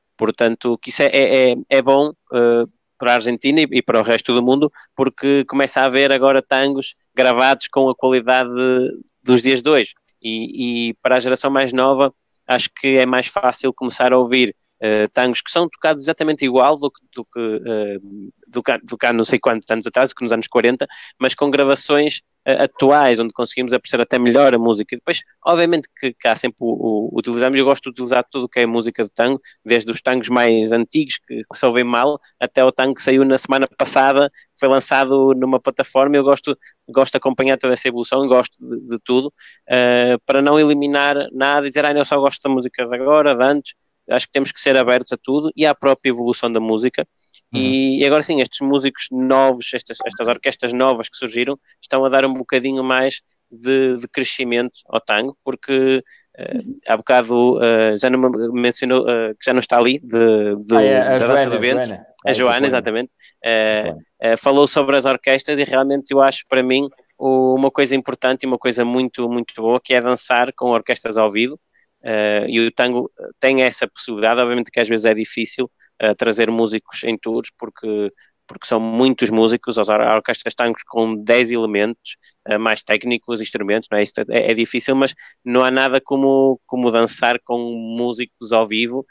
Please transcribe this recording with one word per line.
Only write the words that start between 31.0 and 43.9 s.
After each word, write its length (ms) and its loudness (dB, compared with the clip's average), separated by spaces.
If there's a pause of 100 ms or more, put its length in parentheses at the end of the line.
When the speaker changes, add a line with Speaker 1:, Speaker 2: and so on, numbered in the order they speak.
Speaker 1:
que, 160 -12
que 140 -18
se 80 -2
ouvem 180 2
mal, 360 -2 (200)
até 240 0
o 80 4
tango 220 0
que 80 -14
saiu 240 2
na 140 2
semana 280 -2 (120)
passada, 500 2
que 300 -20
foi 100 2
lançado 680 2
numa 240 0
plataforma. 560 0
Eu 80 4
gosto, 320 0 (320)
gosto 260 0
de 40 0
acompanhar 400 0
toda 160 0
essa 140 -4
evolução, 400 -2
gosto 320 2
de, 200 -12 (100)
de 140 -6
tudo, 300 0 (340)
eh, 560 2
para 160 2
não 200 4
eliminar 560 2 (180)
nada 320 0
e 60 -6
dizer, 120 -2
"Ah, 100 0
eu 120 0
só 140 0
gosto 240 0
da 100 -2
música 320 -4
de 100 -6
agora, 400 2
de 80 2
antes." 300 0 (360)